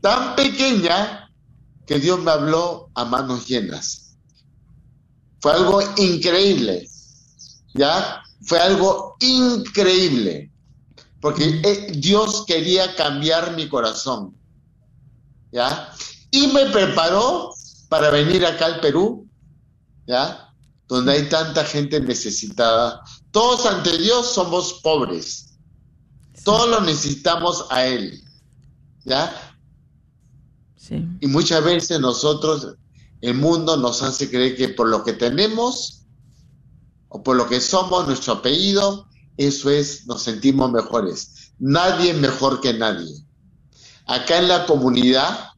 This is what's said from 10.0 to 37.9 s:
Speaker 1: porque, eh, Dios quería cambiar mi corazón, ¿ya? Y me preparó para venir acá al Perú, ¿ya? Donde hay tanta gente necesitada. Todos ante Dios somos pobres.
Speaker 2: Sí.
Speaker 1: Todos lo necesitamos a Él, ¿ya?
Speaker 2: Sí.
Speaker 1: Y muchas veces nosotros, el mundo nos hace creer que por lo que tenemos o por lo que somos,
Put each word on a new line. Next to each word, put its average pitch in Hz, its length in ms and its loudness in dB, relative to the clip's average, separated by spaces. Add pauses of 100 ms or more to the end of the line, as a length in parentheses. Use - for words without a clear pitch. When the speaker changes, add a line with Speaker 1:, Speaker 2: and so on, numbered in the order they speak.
Speaker 1:
porque, 151 420 0
eh, 202 320 -2
Dios 208 520 0
quería 180 480 0
cambiar 160 600 -2
mi 156 120 -8
corazón, 113 680 -4 (1160)
¿ya? 123 400 -4 (400)
Y 277 160 4
me 269 200 4
preparó 196 840 0 (360)
para 151 220 2
venir 160 360 4
acá 160 200 0
al 160 140 -2
Perú, 170 480 0 (800)
¿ya? 131 460 -4 (340)
Donde 127 260 0
hay 143 160 0
tanta 160 340 -2
gente 147 360 -2
necesitada. 113 1000 -2 (280)
Todos 240 380 2
ante 175 300 0
Dios 233 360 0
somos 180 480 -4
pobres. 123 760 -4 (760)
Speaker 2:
Sí. - 120 -20
Speaker 1:
Todos 226 240 4
lo 226 120 2
necesitamos 165 880 -2
a 127 160 0
Él, 120 380 -6 (800)
¿ya? 139 320 -2 (1400)
Speaker 2:
Sí. - 280 -8 (140)
Speaker 1:
Y 143 80 -2
muchas 160 360 2
veces 170 360 0
nosotros, 147 760 -2 (460)
el 120 140 -2
mundo 160 420 2
nos 120 240 -2
hace 131 280 -4
creer 127 260 0
que 127 140 -2
por 117 180 0
lo 110 160 0
que 113 100 -4
tenemos 214 920 -2 (1040)
o 101 120 -14
por 131 140 0
lo 123 120 2
que 123 120 0
somos, 175 480 0